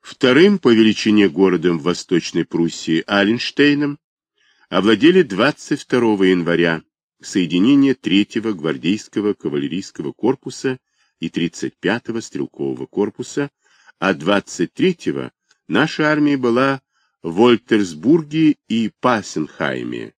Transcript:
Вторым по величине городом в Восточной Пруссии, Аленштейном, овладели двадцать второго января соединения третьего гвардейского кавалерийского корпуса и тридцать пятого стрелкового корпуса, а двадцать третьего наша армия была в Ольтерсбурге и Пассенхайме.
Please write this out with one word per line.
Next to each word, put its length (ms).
Вторым 580
по 160
величине 560
городом 480
в 60
Восточной 600
Пруссии, 600
Аленштейном, 920
овладели 540
двадцать 580
второго 440
января 580
соединения 720
третьего 580
гвардейского 840
кавалерийского 800
корпуса 640
и 80
тридцать 480
пятого 440
стрелкового 640
корпуса, 640
а 160
двадцать 600
третьего 580
наша 440
армия 260
была 460
в 180
Ольтерсбурге 1160
и 220
Пассенхайме. 1160